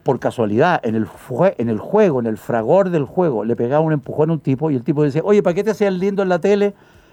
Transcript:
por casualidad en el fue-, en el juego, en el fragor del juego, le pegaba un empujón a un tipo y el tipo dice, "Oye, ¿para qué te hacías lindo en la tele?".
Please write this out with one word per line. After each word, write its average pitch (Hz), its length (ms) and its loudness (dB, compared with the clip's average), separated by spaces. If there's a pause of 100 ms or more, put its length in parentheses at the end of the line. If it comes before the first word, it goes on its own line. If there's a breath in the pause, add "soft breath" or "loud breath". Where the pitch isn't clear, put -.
por 131 160 0
casualidad 123 640 0
en 110 120 -2
el 110 120 -2
fue-, 160 500 -2
en 117 120 -2
el 107 100 -2
juego, 190 400 2
en 117 80 -2
el 107 100 -4
fragor 135 520 0
del 160 160 -2
juego, 156 380 -2
le 113 120 -2
pegaba 127 260 0
un 160 120 0
empujón 151 360 -2
a 165 40 0
un 156 60 -4
tipo 143 320 -2
y 139 40 -2
el 120 80 -4
tipo 147 200 2
dice, 147 200 0
"Oye, 202 180 4
¿para 185 140 2
qué 196 80 -2
te 214 80 -2
hacías 196 220 0
lindo 196 280 -2
en 190 80 0
la 180 100 2
tele?". 202 340 0 (400 soft breath)